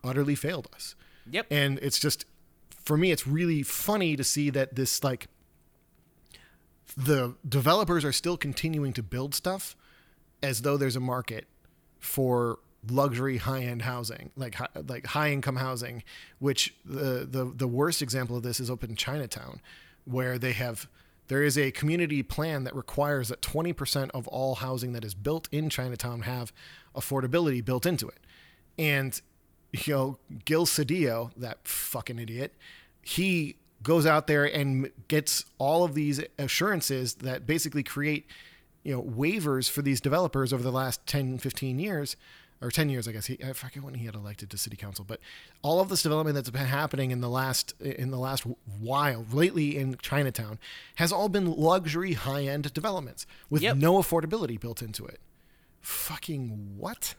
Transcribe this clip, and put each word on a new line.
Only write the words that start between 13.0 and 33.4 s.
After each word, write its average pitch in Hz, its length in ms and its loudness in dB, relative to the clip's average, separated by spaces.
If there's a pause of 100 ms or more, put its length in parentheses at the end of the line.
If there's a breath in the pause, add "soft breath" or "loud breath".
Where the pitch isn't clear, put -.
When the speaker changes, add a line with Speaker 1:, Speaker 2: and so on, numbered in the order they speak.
Speaker 1:
high-end 123 440 -4
housing, 123 540 -6
like, 127 180 -8
hi-, - 140 -6 (180)
like, 120 200 -8
high-income 143 500 0
housing, 123 480 -4 (340 loud breath)
which 135 360 0 (100)
the, 135 440 -4
the, 127 160 -2 (120)
the 127 100 0
worst 143 340 2
example 123 360 -2
of 117 80 -6
this 123 160 -4
is 123 100 -4
open 120 200 -6
in 110 60 -6
Chinatown, 123 640 -6 (440 loud breath)
where 127 340 -2
they 127 140 0
have, 120 340 -4 (420 soft breath)
there 139 140 2
is 143 140 4
a 139 160 2
community 151 500 2
plan 151 420 -2
that 123 120 -6
requires 139 520 0
that - 120 -6
twenty 160 320 0
percent 135 400 -2
of 123 160 -6
all 131 280 -2
housing 127 360 -4
that 117 100 -6
is 104 120 -8
built 143 360 -2
in 151 200 0
Chinatown 123 520 -4
have 123 300 -6 (420 loud breath)
affordability 131 680 2
built 127 220 0
into 160 200 2
it. - 140 -14 (580 loud breath)
And, 139 400 2 (540)
you 147 220 0
know, 135 240 2 (260)
Gil 160 220 4
Cedillo, 127 720 0
that 120 280 -10
fucking - 520 -6
idiot, 117 360 -6 (460 loud breath)
he 170 560 2 (260)